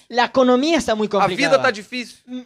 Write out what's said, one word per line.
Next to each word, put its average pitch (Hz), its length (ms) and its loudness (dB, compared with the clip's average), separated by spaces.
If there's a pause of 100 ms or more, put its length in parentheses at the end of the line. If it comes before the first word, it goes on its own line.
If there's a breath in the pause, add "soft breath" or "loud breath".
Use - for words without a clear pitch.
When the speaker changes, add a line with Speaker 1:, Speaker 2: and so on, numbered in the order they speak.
(100)
Speaker 1:
La 233 160 0
economía 254 500 2
está 233 180 -2
muy 214 120 -2
Speaker 2:
A - 20 -10
vida 202 120 -2 (280)
Speaker 1:
complicada. 269 140 2
Speaker 2:
tá 262 80 2
difícil. 233 480 -10 (280)